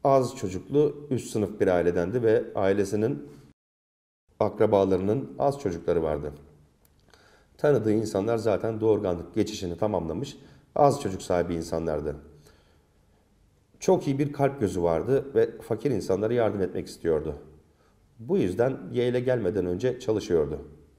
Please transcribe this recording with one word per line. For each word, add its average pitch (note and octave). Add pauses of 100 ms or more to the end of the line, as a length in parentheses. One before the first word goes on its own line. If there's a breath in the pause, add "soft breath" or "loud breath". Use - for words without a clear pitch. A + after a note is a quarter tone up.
Az C3+
çocuklu, C3
üst A#2+
sınıf G#2
bir G2+
ailedendi F2
ve A2+ (120)
ailesinin, G#2 (1080 loud breath)
akrabalarının G#2
az C#3
çocukları E2+
vardı. D2+ (1200 soft breath)
Tanıdığı A2+
insanlar G#2+
zaten A2
doğurganlık F2+
geçişini G2
tamamlamış, F#2+ (380 loud breath)
az C#3
çocuk F#2+
sahibi F2
insanlardı. D#2+ (1600 soft breath)
Çok -
iyi C3+
bir C#3+
kalp C#3
gözü F2+
vardı E2+
ve -
fakir A#2
insanlara G2
yardım G#2
etmek F2
istiyordu. D#2 (840 soft breath)
Bu C3+
yüzden A#2+ (140)
Yale'e A#2+
gelmeden G2+
önce F2+
çalışıyordu. D#2+ (380)